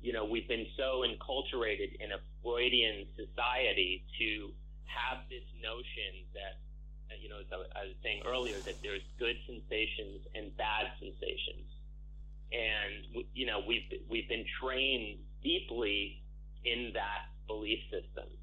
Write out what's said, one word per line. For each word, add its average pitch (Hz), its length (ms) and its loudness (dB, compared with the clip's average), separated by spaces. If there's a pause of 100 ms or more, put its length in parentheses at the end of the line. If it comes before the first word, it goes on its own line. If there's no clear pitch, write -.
you 120 120 0
know, 110 120 4
we've 110 240 2
been 113 180 2 (100)
so 131 300 4
enculturated 113 920 2
in 104 120 -2
a 98 60 -2 (240)
Freudian 120 640 6 (100)
society 104 880 4 (140)
to 107 320 2 (360)
have 127 440 0
this 123 160 -8 (160)
notion 110 720 -4
that, 98 240 -6 (520)
uh, 110 100 -8
you 110 80 -10
know, 104 100 -8
as 98 140 -8
I, 92 280 -4
I 101 60 -2
was 92 160 -8
saying 104 240 0
earlier, 120 400 2
that 95 160 -4
there's 101 200 -2 (160)
good 117 180 4 (100)
sensations 107 880 -2
and 104 220 -6
bad 107 420 2
sensations. - 720 -4 (800)
And, 107 640 2
w-, 120 180 -2
you 127 140 0
know, 107 200 2
we've, 113 200 2 (240)
we've 113 180 2
been 113 160 0 (160)
trained 131 580 2 (240)
deeply 110 800 2 (420)
in 120 300 2
that 104 360 -2 (160)
belief 107 320 0 (120)
system. - 380 -4 (140)